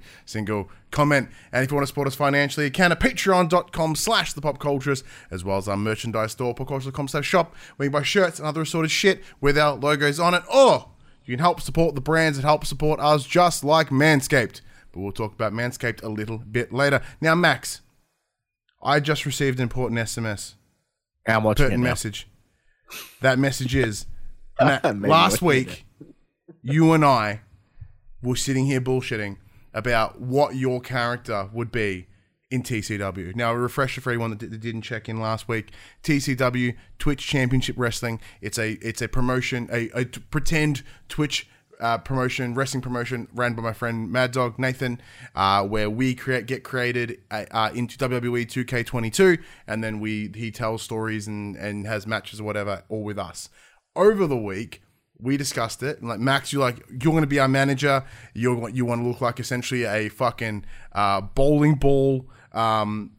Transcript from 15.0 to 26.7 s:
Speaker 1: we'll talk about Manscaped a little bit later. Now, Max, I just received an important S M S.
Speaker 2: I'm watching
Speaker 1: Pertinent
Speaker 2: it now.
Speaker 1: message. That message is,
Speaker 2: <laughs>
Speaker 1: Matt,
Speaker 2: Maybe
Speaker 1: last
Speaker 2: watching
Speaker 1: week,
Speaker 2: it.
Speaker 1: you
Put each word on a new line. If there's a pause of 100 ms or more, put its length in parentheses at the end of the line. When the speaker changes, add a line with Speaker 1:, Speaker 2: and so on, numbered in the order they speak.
Speaker 1:
we'll
talk
about
Manscaped
a
little
bit
later. (200)
Now,
Max, (1000)
I
just
received
an
important
S
M
S. (720)
Speaker 2:
I'm
watching
Speaker 1:
Pertinent
Speaker 2:
it
now.
Speaker 1:
message. (920)
That
message
is, (280)
Speaker 2:
<laughs>
Speaker 1:
Matt,
Speaker 2:
Maybe
Speaker 1:
last
Speaker 2:
watching
Speaker 1:
week, (140)
Speaker 2:
it. (480)
Speaker 1:
you